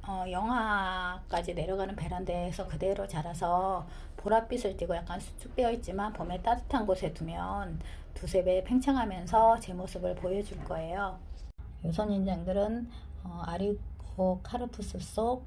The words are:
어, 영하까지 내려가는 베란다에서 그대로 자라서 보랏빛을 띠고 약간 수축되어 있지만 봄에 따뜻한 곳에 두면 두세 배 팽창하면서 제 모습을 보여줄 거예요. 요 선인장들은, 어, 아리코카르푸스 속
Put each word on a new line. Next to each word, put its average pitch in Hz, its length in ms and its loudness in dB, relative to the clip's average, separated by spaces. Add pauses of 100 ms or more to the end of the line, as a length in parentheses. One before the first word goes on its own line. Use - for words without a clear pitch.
어, 190 220 -2
영하까지 185 1300 0
내려가는 190 400 -2
베란다에서 180 720 -2
그대로 196 400 0
자라서 175 800 2 (300)
보랏빛을 226 600 2
띠고 170 200 0
약간 175 240 -6
수축되어 - 520 0
있지만 208 400 -2
봄에 180 300 -4
따뜻한 220 440 2
곳에 185 260 2
두면 175 680 -4 (340)
두세 180 300 2
배 185 200 6
팽창하면서 226 960 6
제 185 140 -8
모습을 180 420 -2
보여줄 185 480 -2
거예요. 180 540 -2 (680)
요 165 80 0
선인장들은, 196 960 2 (360)
어, 170 220 -8
아리코카르푸스 190 1500 -2
속 233 460 -2